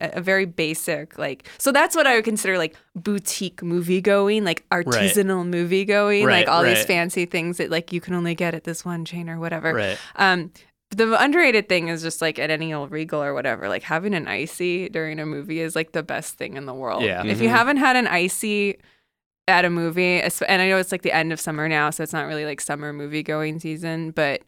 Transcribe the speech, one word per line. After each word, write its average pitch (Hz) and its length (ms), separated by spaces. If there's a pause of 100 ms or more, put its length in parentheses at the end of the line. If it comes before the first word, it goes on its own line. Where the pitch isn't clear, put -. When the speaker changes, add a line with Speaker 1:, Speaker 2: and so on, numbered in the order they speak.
Speaker 1:
a, - 160
a 180 40
very 190 240
basic, 156 720
like, 143 300 (100)
so 277 140
that's 320 240
what 311 120
I 254 80
would 220 100
consider, 202 320
like, 160 180 (200)
boutique 196 680
movie-going, 190 800
like, 170 280
Speaker 2:
Right. 175 140
Speaker 1:
artisanal 190 600
movie-going, 202 760
Speaker 2:
Right, - 200
Speaker 1:
like, - 80
all 175 100
these 113 160
Speaker 2:
right. 107 80
Speaker 1:
fancy 175 380
things 175 320
that, 165 120
like, 170 240
you 170 80
can 180 120
only 170 220
get 170 180
at 165 120
this 170 180
one 170 220
chain 170 240
or 165 100
whatever. 165 340
Speaker 2:
Right. 101 240 (200)
Speaker 1:
Um, 180 340 (400)
the 220 300
underrated 269 480
thing 170 180
is 165 160
just, 160 180
like, 160 160
at 151 140
any 156 220
old 143 180
Regal 151 320
or 143 100
whatever, 120 360
like, 92 140
having 185 300
an 160 140
icy 175 600
during 156 300
a 151 60
movie 151 360
is, 160 140
like, 160 180
the 160 100
best - 340
thing 131 200
in 139 80
the 131 80
world. 131 300
Speaker 2:
Yeah. 101 220
Speaker 1:
If - 160
you 233 60
Speaker 3:
Mm-hmm. 240 80
Speaker 1:
haven't 254 220
had 254 180
an 247 120
icy 202 680 (680)
at 180 160
a 175 60
movie, 175 540
es-, - 200
and 190 160
I 185 100
know 190 80
it's, 185 140
like, 185 120
the - 80
end 160 220
of 156 60
summer 156 300
now, 151 220
so 165 100
it's 156 120
not 151 120
really, 151 200
like, 147 160
summer 147 320
movie 147 280
going 156 380
season, 160 520
but 147 360